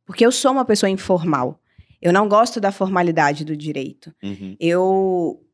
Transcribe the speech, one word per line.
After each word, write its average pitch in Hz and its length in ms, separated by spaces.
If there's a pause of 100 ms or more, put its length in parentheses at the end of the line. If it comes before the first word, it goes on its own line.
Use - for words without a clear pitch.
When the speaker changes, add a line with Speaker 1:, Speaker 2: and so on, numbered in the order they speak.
Speaker 1:
porque 226 220
eu 254 60
sou 262 200
uma 262 120
pessoa 208 260
informal. 160 720 (420)
Eu 175 100
não 208 160
gosto 226 320
da 196 120
formalidade 165 720
do 156 120
direito. 147 560 (100)
Speaker 2:
Uhum. 98 360
Speaker 1:
Eu, 185 800 (140)